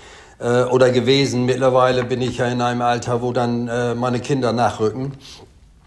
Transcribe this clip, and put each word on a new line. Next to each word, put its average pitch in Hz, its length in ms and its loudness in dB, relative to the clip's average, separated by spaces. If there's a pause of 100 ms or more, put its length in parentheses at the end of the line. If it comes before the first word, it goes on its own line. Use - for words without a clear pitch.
(400)
äh, 120 260 2
oder 127 260 4
gewesen. 123 540 2
Mittlerweile 127 600 2
bin 120 180 -4
ich 123 160 -4
ja 127 80 0
in 123 160 -2
einem 120 200 -2
Alter, 120 400 -2
wo 123 100 -4
dann, 120 360 -2
äh, 120 260 -2
meine 120 260 -2
Kinder 127 320 -2
nachrücken. 117 600 -2 (760)